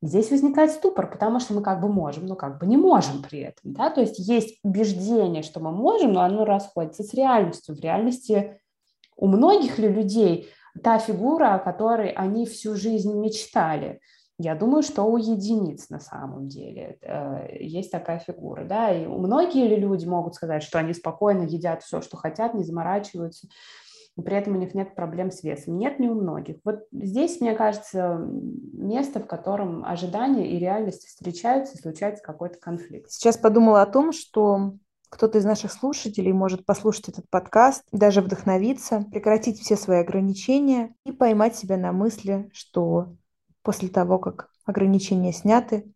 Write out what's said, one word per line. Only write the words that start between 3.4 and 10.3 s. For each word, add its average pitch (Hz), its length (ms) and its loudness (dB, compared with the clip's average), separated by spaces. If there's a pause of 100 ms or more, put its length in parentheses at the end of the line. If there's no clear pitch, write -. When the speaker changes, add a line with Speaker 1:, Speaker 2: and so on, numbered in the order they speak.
Speaker 1:
этом, - 340 -14
да? 254 160 0
То 302 120 0
есть - 180 0
есть 214 420 0
убеждение, 196 800 0
что - 200 -12
мы 160 100 -6
можем, 269 420 2
но 185 80 4
оно 196 240 2
расходится 196 560 -2
с 208 120 -10
реальностью. 226 640 0
В 151 40 -16
реальности 202 800 -2 (540)
у - 120 0
многих 262 520 4
ли 220 80 2
людей 196 600 2 (340)